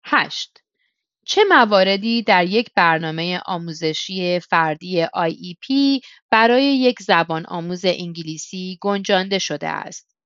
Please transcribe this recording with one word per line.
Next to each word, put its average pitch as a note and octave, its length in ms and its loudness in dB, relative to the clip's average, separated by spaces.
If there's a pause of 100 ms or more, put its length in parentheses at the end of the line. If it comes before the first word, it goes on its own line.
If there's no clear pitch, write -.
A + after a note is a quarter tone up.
هشت، - 540 -4 (680)
چه G#4 220 2
مواردی G#3+ 760 4
در F#3 240 4
یک G#3 280 -2
برنامهٔ E3 680 0
آموزشی E3+ 960 -4
فردی E3 600 0
آی E3+ 300 -2
ای F3+ 280 -12
پی C#4 400 0 (300)
برای A#3 340 4
یک B3+ 380 2
زبان E3 440 2
آموز F3 380 -6
انگلیسی F3 960 -6
گنجانده G3 580 -2
شده D#3 300 -6
است؟ - 580 -10